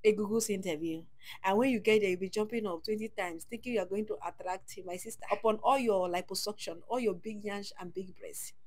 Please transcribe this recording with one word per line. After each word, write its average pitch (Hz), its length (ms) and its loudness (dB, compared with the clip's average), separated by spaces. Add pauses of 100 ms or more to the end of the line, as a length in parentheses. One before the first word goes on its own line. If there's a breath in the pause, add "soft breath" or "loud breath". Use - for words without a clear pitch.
a 214 100 10
Google's 214 360 0
interview. 165 540 -2 (400 loud breath)
And 196 140 6
when 262 120 6
you 233 100 4
get 214 220 6
there, 208 80 4
you'll 180 100 2
be 190 100 -2
jumping 214 360 -2
up 170 180 -4
twenty 214 260 -2
times, 175 400 -6
thinking 240 240 -6
you 214 80 2
are 180 40 -2
going 202 220 -2
to 214 180 -4
attract 180 520 -6
him. 185 100 -12
My 180 100 -6
sister, - 340 -12
upon 214 320 4
all 262 140 6
your 196 320 4
liposuction, 185 680 -4 (100)
all 240 120 0
your 214 140 2
big 208 300 -8
yansh 202 360 -4
and 180 140 -10
big 185 240 -8
breasts - 360 -10 (140)